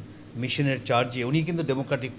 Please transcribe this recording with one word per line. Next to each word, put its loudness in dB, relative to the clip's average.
মিশনের 2
চার্জে, 2
উনি 2
কিন্তু 0
ডেমোক্রেটিক -2